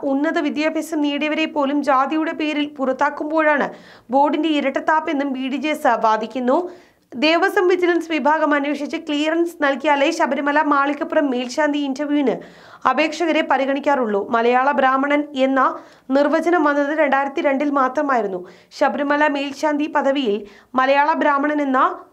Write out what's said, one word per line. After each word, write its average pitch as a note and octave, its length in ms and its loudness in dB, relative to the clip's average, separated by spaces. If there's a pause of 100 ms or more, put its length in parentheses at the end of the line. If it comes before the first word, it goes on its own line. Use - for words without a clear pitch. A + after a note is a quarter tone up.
(120)
ഉന്നത D#4 340 0
വിദ്യാഭ്യാസം D#4 600 -4
നേടിയവരെ D4+ 500 -2
പോലും C#4+ 240 0 (100)
ജാതിയുടെ D#4 500 0
പേരിൽ D4+ 260 -2 (120)
പുറത്താക്കുമ്പോഴാണ് D4 880 0 (460)
ബോർഡിന്റെ D4+ 460 2
ഇരട്ടത്താപ്പെന്നും D4+ 760 -2
ബി C4 160 -6
ഡി C4+ 140 -4
ജെ D4+ 100 0
എസ് B3 300 2
വാദിക്കുന്നു. A#3 520 0 (680)
ദേവസ്വം F4+ 460 2
വിജിലൻസ് E4+ 420 0
വിഭാഗം D4+ 440 0
അന്വേഷിച്ച് D4 500 -4
ക്ലിയറൻസ് D#4 580 -2
നൽകിയാലേ C#4 420 2 (120)
ശബരിമല C#4+ 400 0 (140)
മാളികപ്പുറം D4 600 0
മേൽശാന്തി C#4+ 560 -2
ഇന്റർവ്യൂവിന് C#4 480 0 (540)
അപേക്ഷകരെ D#4 600 0
പരിഗണിക്കാറുള്ളൂ. C4 680 0 (140)
മലയാള A#3+ 340 2 (100)
ബ്രാഹ്മണൻ C4+ 420 2 (260)
എന്ന C4+ 140 2 (560)
നിർവചനം D#4+ 520 2
വന്നത് C#4+ 240 0 (100)
രണ്ടായിരത്തി C#4 460 0
രണ്ടിൽ C#4 320 0
മാത്രമായിരുന്നു. B3+ 600 0 (380)
ശബരിമല C#4+ 580 0
മേൽശാന്തി D4 600 -2
പദവിയിൽ C4+ 420 0 (420)
മലയാള C#4 300 2 (140)
ബ്രാഹ്മണൻ D4 420 0
എന്ന C4 160 2 (300)